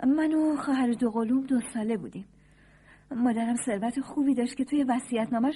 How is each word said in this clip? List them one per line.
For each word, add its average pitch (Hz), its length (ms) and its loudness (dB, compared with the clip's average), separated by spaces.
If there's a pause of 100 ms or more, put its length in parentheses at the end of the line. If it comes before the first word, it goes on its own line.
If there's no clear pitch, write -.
من 311 300 4
و 311 220 2
خواهر 262 360 0
دوقلوم 233 540 0
دو 254 140 2
ساله 226 360 -2
بودیم. 185 280 -10 (920)
مادرم 233 400 0
ثروت 233 440 -2
خوبی 277 340 0
داشت 240 220 -2
که 262 80 -2
توی 285 200 0
وصیت‌نامه‌اش 240 720 0